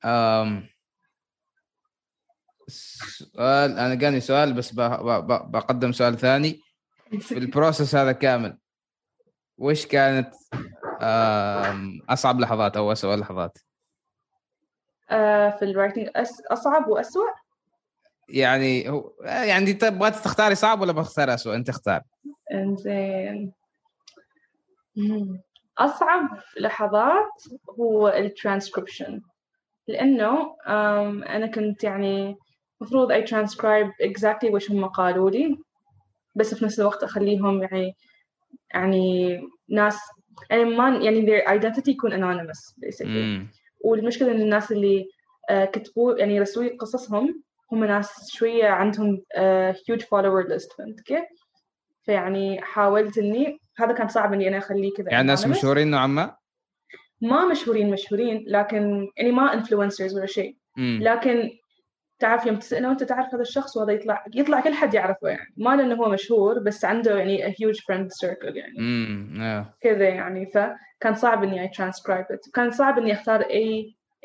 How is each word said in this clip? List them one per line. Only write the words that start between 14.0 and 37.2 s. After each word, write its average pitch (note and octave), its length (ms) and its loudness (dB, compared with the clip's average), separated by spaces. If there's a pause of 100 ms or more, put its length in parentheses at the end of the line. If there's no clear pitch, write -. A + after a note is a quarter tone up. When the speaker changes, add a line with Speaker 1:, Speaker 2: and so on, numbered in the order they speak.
Speaker 2:
آه، G#3+ 400 4
في G#3 160 -4
الرايتنج G3+ 420 -2
أس-، - 340 -6 (100)
أصعب C#4 360 2
وأسوأ؟ F#4+ 420 0 (1000)
Speaker 1:
يعني C3 600 0
هو، C#3+ 240 -8 (100)
يعني G3 480 0
أنت G3 100 -2
تبغى G#3+ 300 2
تختاري G#3+ 440 0
صعب G#3+ 260 2
ولا F3+ 100 0
بختار D3+ 420 0
أسوأ؟ A2+ 220 -4
أنت A#2+ 140 -4
اختار. G2 320 -2 (520)
Speaker 2:
إنزين. G3 1000 -6 (1400)
مم. G#3 460 -4 (360)
أصعب D#4 520 0 (300)
لحظات A3 840 0 (360)
هو G#3+ 280 2
الترانسكريبشن، G3 1120 -4 (680)
لأنه، C4 680 2 (120)
آم، G#3 560 0
أنا A3 240 -4
كنت G#3+ 360 -4
يعني G3 540 -2 (440)
مفروض A#3+ 320 2
I A3+ 120 2
transcribe G#3+ 640 2 (120)
exactly G#3 480 0
وش G3+ 200 -2
هم G3 140 0
قالوا F#3 440 2
لي، C#4 280 0 (760)
بس G#3+ 200 0
في A3+ 100 -2
نفس G#3 140 -4
الوقت G#3 240 0
أخليهم G3 580 0